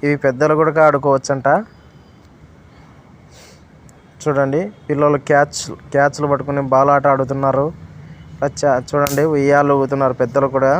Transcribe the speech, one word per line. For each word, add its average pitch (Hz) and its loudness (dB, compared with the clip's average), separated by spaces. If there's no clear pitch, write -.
ఇవి 147 0
పెద్దలు 143 0
కూడా 156 2
ఆడుకోవచ్చంట. 139 0
చూడండి, 139 0
పిల్లలు 147 0
క్యాచ్, 147 0
క్యాచ్లు 143 0
పట్టుకుని 139 -4
బాల్ 139 4
ఆట 143 2
ఆడుతున్నారు. 135 -2
అచ్చా, 139 0
చూడండి, 143 0
ఉయ్యాలు 143 2
ఊగుతున్నారు 135 0
పెద్దలు 131 0
కూడా. 135 2